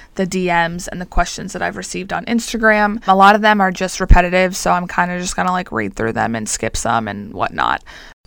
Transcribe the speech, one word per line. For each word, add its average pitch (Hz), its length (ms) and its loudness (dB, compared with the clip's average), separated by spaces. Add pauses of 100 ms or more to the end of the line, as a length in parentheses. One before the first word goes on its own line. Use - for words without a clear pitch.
(140)
the 190 100 -2
D 185 220 -2
Ms 170 420 -2
and - 100 -10
the 180 60 -10
questions 185 480 -4
that 180 80 -8
I've 180 160 -4
received 185 340 -10
on 175 140 -4
Instagram. 220 840 0
A 190 80 4
lot 196 200 8
of 214 80 0
them 214 180 4
are 190 100 2
just 185 300 -6
repetitive, 185 560 4
so - 140 -2
I'm 180 180 0
kinda 180 320 -2
just 180 160 -6
gonna, 180 160 -2
like, 180 180 -4
read 113 240 -4
through 110 200 -2
them 110 200 -2
and 107 140 -6
skip - 260 -4
some 113 320 -2
and 101 280 -10
whatnot. 73 500 -2 (420)